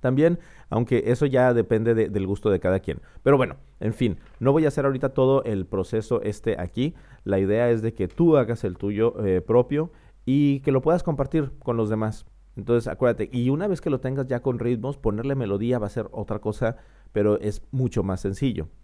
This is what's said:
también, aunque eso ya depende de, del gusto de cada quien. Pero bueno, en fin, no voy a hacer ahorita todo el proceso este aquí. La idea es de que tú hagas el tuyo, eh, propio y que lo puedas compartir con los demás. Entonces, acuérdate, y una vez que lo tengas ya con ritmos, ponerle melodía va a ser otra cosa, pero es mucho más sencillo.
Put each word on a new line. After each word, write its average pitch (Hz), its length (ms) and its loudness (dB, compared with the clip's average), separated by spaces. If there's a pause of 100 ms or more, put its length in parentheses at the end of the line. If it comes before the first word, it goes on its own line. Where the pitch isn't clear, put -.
también, 156 400 2 (280)
aunque 117 380 0
eso 123 200 2
ya 127 280 4
depende 113 400 2
de, 110 140 2
del 98 180 -2
gusto 101 240 0
de 95 80 2
cada 92 220 0
quien. 71 200 -8 (220)
Pero 139 140 6
bueno, 123 200 0 (220)
en 110 160 -4
fin, 107 240 0 (220)
no 123 100 2
voy 156 140 4
a 147 40 4
hacer 135 160 -2
ahorita 135 260 -2
todo 135 340 2
el 101 200 -2
proceso 107 580 -2
este 104 380 -4
aquí. 127 340 -4 (300)
La 98 140 0
idea 107 320 2
es 113 120 2
de 113 120 -2
que 92 140 -4
tú 165 280 4
hagas 117 280 0
el 90 120 -4
tuyo, 107 480 0
eh, 92 160 2
propio 123 520 2 (320)
y 139 360 2
que 139 120 0
lo 131 100 2
puedas 170 220 2
compartir 143 560 -2
con 120 160 -4
los 113 120 0
demás. 110 380 -4 (300)
Entonces, 117 320 0
acuérdate, 117 440 0
y 123 160 -2
una 160 200 -2
vez 185 120 -4
que 165 100 -4
lo 131 100 0
tengas 135 260 -4
ya 127 140 -4
con 123 180 -2
ritmos, 120 400 -4
ponerle 117 380 -2
melodía 113 420 0
va 104 80 -4
a 98 40 -6
ser - 200 -6
otra 110 300 -8
cosa, 110 360 -2 (360)
pero 104 260 2
es - 320 -4
mucho 127 320 -2
más 92 180 -2
sencillo. 98 480 -2 (160)